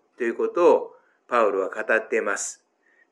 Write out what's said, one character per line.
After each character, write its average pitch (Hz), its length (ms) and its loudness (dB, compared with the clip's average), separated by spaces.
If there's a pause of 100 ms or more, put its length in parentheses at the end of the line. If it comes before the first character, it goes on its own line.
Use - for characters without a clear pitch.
(160)
と - 80 -8
い 120 60 0
う 117 60 -4
こ 113 140 -2
と 165 260 4
を - 160 -2 (360)
パ 123 120 0
ウ 107 120 2
ロ 95 100 0
は 92 80 -4
語 110 260 -2
っ 110 120 -2
て 120 100 -2
い 107 40 0
ま 101 160 -4
す。 - 260 -10 (480)